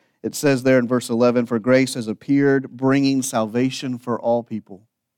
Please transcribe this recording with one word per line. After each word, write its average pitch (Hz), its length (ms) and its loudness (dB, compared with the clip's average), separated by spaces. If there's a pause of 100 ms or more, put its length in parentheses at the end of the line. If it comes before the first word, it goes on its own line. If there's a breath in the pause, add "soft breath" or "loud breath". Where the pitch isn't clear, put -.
(220)
it 110 140 -6
says 139 260 0
there 131 160 4
in 120 100 2
verse 123 220 -2
eleven, 120 380 2
"For 120 100 -2
grace 127 380 2
has 117 120 -6
appeared, 135 680 0
bringing 135 460 2
salvation 127 760 -2
for 117 240 -6
all 117 220 0
people." 101 440 -14 (300)